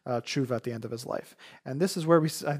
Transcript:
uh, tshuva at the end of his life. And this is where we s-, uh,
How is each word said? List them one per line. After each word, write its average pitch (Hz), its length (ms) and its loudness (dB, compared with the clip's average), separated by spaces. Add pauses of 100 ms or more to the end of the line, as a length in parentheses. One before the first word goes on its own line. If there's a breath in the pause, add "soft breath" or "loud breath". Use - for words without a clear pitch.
uh, 123 160 -2
tshuva 127 340 -2
at 110 80 -4
the 123 80 -4
end 113 140 -8
of 120 60 -8
his 117 120 -8
life. - 320 -6 (300 soft breath)
And 131 120 -6
this 185 160 0
is 160 120 -2
where 170 140 8
we 156 80 4
s-, - 140 -8
uh, 147 180 -2